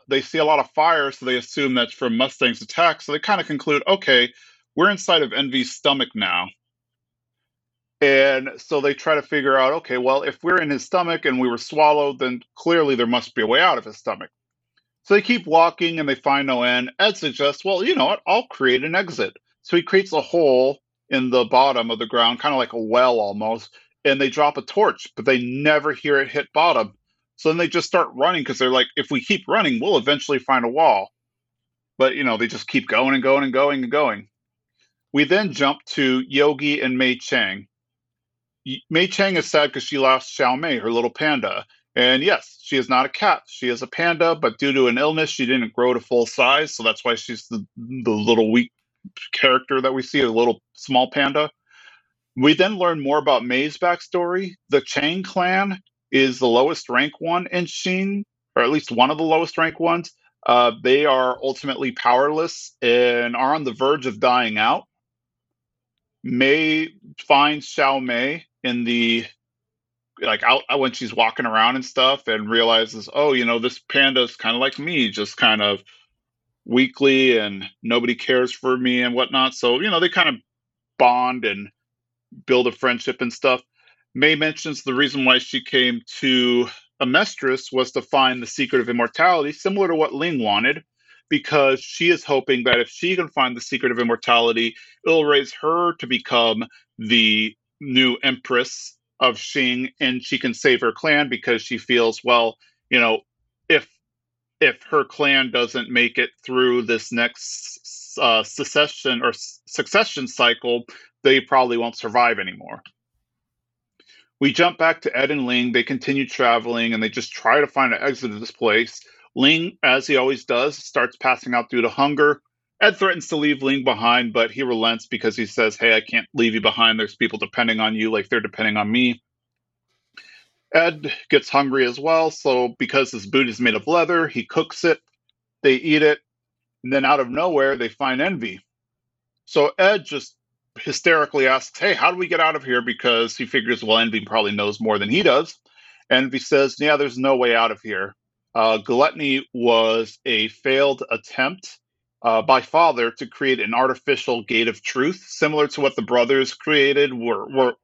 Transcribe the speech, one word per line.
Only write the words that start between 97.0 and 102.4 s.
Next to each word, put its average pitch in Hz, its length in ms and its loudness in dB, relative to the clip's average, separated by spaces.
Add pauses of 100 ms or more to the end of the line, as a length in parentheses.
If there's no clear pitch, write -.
new 131 420 0
empress 127 760 -4 (220)
of 123 180 0
Xing, 127 640 -4
and 127 240 -4
she - 160 -6
can 120 160 -4
save 127 260 2
her 113 120 0
clan 147 360 0
because 117 340 -2
she 120 160 -8
feels, 117 440 0
well, 117 340 2 (340)